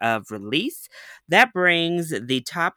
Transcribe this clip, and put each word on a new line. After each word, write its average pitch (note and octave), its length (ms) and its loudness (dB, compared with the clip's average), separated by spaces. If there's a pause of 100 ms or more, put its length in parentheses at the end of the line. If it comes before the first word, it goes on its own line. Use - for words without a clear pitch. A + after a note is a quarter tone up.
of A2+ 300 -2
release. A#2+ 580 -6 (400)
That A3+ 240 6
brings E3+ 580 0
the B2 320 -2
Top F3 340 -6